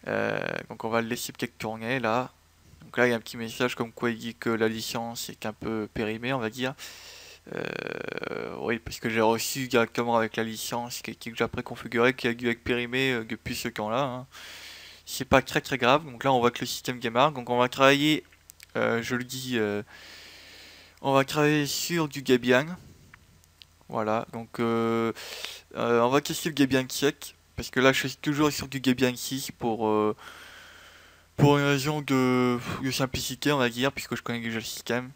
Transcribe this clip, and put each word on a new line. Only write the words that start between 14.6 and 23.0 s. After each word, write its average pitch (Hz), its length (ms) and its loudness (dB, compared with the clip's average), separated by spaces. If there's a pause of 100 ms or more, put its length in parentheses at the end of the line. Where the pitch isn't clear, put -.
C'est - 160 -6
pas 135 160 6
très - 200 -2
très 135 180 -4
grave. 131 260 4
Donc 120 200 -12
là 139 80 4
on 127 80 4
voit 120 100 6
que - 80 -12
le 123 80 -4
système - 320 -6
démarre. 120 320 2
Donc 127 180 -8
on 123 100 0
va 123 100 4
travailler, 143 560 6 (500)
euh, 117 280 2
je 120 120 -2
le 123 80 -2
dis, 127 340 -8
euh, 104 280 0 (1160)
on 139 120 0
va 135 120 6
travailler 147 420 2
sur 160 420 -2
du 139 140 -10
Debian. 127 440 4 (1200)